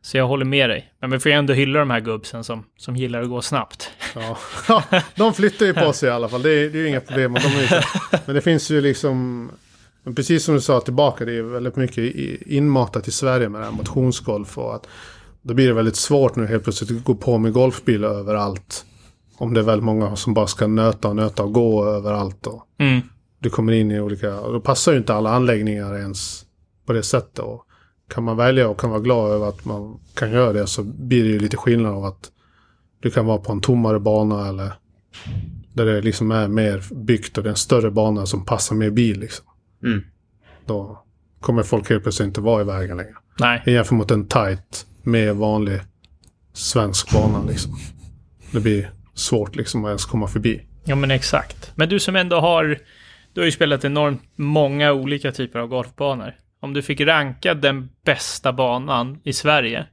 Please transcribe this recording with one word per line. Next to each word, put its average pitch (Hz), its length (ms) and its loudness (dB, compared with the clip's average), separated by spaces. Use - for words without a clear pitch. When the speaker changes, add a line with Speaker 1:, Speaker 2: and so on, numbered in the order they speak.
Speaker 1:
Så - 100 -6
jag 131 120 4
håller 135 160 0
med 131 260 2
dig. - 300 -6
Men 127 100 -6
vi 131 80 0
får 147 140 2
ju 147 60 4
ändå 139 140 2
hylla 135 260 2
de 143 120 2
här 117 100 0
gubbsen 113 440 -8
som, 113 200 -10
som 127 200 -10
gillar 120 260 -4
att 123 60 -4
gå 123 140 -6
snabbt. - 480 -6
Speaker 2:
Ja. 113 220 -8
<laughs> - 160 -8
Ja, 214 140 6
de 214 180 2
flyttar 202 320 2
ju 185 80 2
på 151 180 4
sig 135 160 0
i 123 40 2
alla 117 160 -2
fall. 123 140 -4
Det 151 80 4
är, 151 200 2
det 156 80 -6
är 160 40 -2
ju 156 60 -2
inga 135 120 0
problem. 131 340 -2
Och 131 60 0
de 139 60 0
är 143 160 0
ju 131 60 0
så 175 120 4
Speaker 1:
<laughs> - 240 -2
Speaker 2:
men 139 80 -6
det 143 60 4
finns 156 300 2
ju 151 100 4
liksom, 127 680 -2
men 123 100 -10
precis 151 300 0
som 160 100 2
du 139 60 4
sa 127 200 2
tillbaka, 127 440 0
det 117 80 -6
är 117 100 -4
väldigt 120 340 -6
mycket 131 220 -2
i, 127 440 -4
inmatat 135 520 2
i - 20 -6
Sverige 127 380 0
med 104 120 -10
det 110 40 -8
här 107 80 -8
motionsgolf 110 840 -2
och 117 160 -6
att 110 120 -12
då 120 120 -6
blir 131 120 6
det 120 80 4
väldigt 113 220 2
svårt 139 400 4
nu 113 100 0
helt 107 180 0
plötsligt 107 340 -4
att 120 60 -12
gå 127 100 2
på 117 240 2
med 110 140 2
golfbil 123 520 2
överallt. 101 800 -4
Om 117 160 -2
det 113 60 6
är 107 40 2
väldigt 110 200 4
många 107 320 0
som 107 180 -2
bara 107 120 4
ska - 200 0
nöta 110 420 2
och 104 80 -2
nöta 107 260 0
och 101 100 -2
gå 110 340 4
överallt 104 600 -2
och - 160 -10
Speaker 1:
Mm. 135 220 2
Speaker 2:
du 123 120 -2
kommer 113 220 0
in 110 180 4
i 104 100 -2
olika... 104 400 -6
Och 117 120 -6
då 120 80 -4
passar 135 320 2
ju 139 60 4
inte 110 160 0
alla 110 160 0
anläggningar 107 680 0
ens 98 440 -10
på 127 60 -2
det 113 100 0
sättet. - 360 -2
Och 113 240 -10
kan 117 100 -4
man 113 120 -2
välja 123 320 4
och 104 120 -4
kan 120 100 0
vara 107 100 -2
glad 113 320 2
över 104 160 0
att 101 160 -10
man 110 360 -10
kan 110 160 -4
göra 120 220 4
det, 101 140 0
så - 160 -6
blir 123 420 0
det 110 60 4
ju 107 80 2
lite 104 180 -2
skillnad 117 380 2
av 98 100 -6
att - 260 -10
du 120 80 0
kan 110 160 2
vara 110 120 2
på 101 140 -4
en 101 80 -2
tommare 110 400 2
bana 107 480 2
eller 98 240 -8
där 117 100 0
det 107 160 2
liksom 110 300 0
är 110 180 2
mer 101 340 2
byggt 113 440 -2
och 104 60 -4
det 110 40 -2
är - 20 0
en 101 60 -4
större 113 340 2
bana 104 360 2
som 95 180 -4
passar 110 320 -2
mer 110 140 2
bil 107 300 2
liksom. - 240 -14
Speaker 3:
Mm. 110 180 -2
Speaker 2:
Då 104 360 -8
kommer 117 220 0
folk 107 280 -2
helt 107 120 2
plötsligt 104 240 -2
inte 98 140 -4
vara 110 220 2
i - 20 0
vägen 95 320 -4
längre. 87 180 -10
Speaker 1:
Nej. 120 260 2
Speaker 2:
Jämfört 120 320 4
mot 104 120 0
en 107 180 2
tight, - 580 -2
mer 113 300 2
vanlig 104 480 0
svensk - 600 -2
bana 107 360 4
liksom. - 240 -4
Det 117 100 -2
blir 104 300 0
svårt - 420 -2
liksom 113 280 -4
att 104 40 -4
ens 104 160 -4
komma 107 240 -2
förbi. 110 380 -2
Speaker 1:
Ja, 143 120 -2
men 139 140 0
exakt. - 640 -2
Men 156 140 0
du 196 120 2
som 190 160 -2
ändå 175 240 2
har... 160 380 2
Du - 80 -6
har 170 60 4
ju 160 60 4
spelat 143 320 0
enormt 143 380 0
många 147 560 2
olika 139 400 -2
typer 120 260 -6
av 117 100 -6
golfbanor. 127 680 -6
Om 139 140 -10
du 143 80 -4
fick 139 180 -6
ranka 151 540 0
den 139 340 -2
bästa - 480 -2
banan 127 720 -2
i 143 80 -4
Sverige 131 600 0